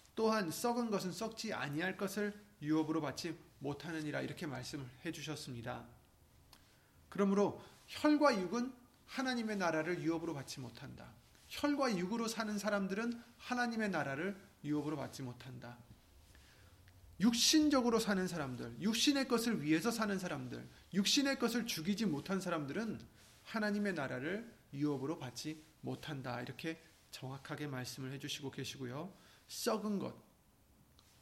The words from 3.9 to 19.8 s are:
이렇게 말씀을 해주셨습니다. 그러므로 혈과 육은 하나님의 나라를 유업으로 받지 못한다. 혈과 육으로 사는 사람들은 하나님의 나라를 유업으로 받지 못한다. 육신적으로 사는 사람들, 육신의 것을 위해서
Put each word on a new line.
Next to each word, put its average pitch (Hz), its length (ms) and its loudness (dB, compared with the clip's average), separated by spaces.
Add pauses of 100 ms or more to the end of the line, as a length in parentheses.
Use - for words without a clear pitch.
이렇게 135 240 -6
말씀을 135 400 -6 (200)
해주셨습니다. 135 840 -6 (1200)
그러므로 196 560 2 (240)
혈과 285 540 4
육은 240 320 -2 (320)
하나님의 240 500 -2
나라를 165 460 2
유업으로 165 320 0
받지 139 260 -8
못한다. 120 540 -12 (340)
혈과 269 500 2
육으로 185 300 0
사는 214 300 -2
사람들은 202 640 0 (160)
하나님의 233 520 0
나라를 160 480 0 (280)
유업으로 151 320 0
받지 131 260 -6
못한다. 123 540 -12 (1400)
육신적으로 240 760 6
사는 196 280 2
사람들, 127 540 -6
육신의 254 460 4
것을 233 340 2
위해서 160 300 4